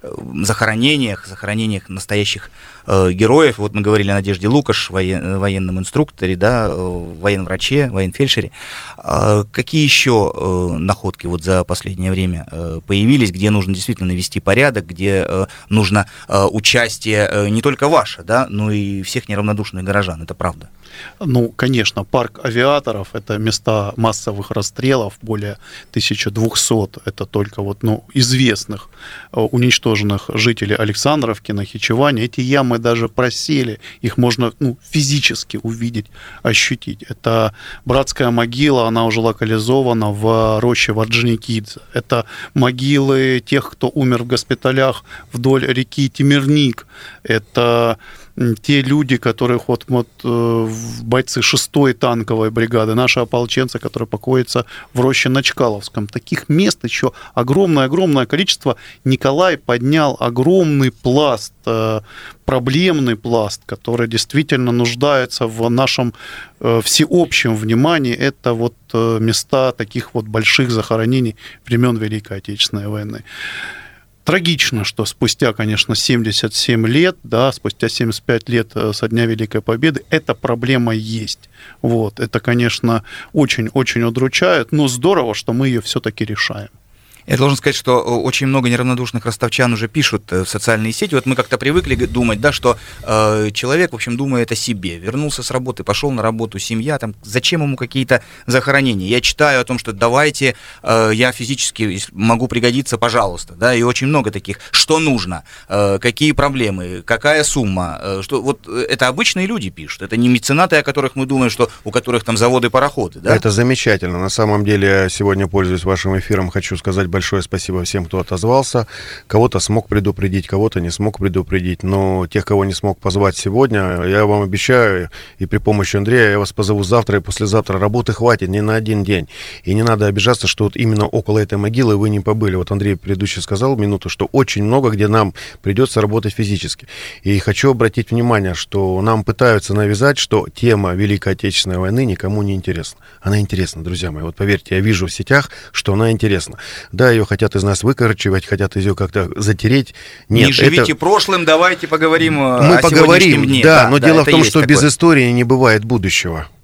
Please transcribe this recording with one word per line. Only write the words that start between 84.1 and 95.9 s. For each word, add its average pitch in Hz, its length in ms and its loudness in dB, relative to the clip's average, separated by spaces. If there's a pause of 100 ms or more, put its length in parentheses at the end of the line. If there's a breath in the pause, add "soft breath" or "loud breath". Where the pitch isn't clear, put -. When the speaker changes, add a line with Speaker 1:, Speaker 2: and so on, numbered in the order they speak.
Speaker 2:
но 151 160 2
здорово, 127 460 0
что - 200 -4
мы 131 160 0
ее 120 120 0
все-таки - 440 -4
решаем. 104 440 -6 (580 soft breath)
Speaker 1:
Я 135 100 0
должен 139 200 2
сказать, 139 180 0
что, 127 240 2
э, - 40 -2 (220)
очень 131 220 -2
много 131 220 2
неравнодушных 123 540 -2
ростовчан 120 500 0
уже 113 140 -4
пишут, 110 440 -2
э, 92 140 0
в - 40 -8
социальные 110 440 0
сети. 196 200 -2
Вот 131 140 0
мы 131 80 0
как-то - 240 -2
привыкли 147 340 0
г-, 120 140 -2
думать, 110 340 0
да, 143 100 2
что, 120 280 0 (240 loud breath)
э, 107 500 0
человек, 147 380 0
в - 40 -10
общем, 120 220 -6
думает 127 340 -2
о 120 40 0
себе. 90 420 -6
Вернулся 131 460 -6
с - 80 -8
работы, 127 320 -6
пошел 139 280 -2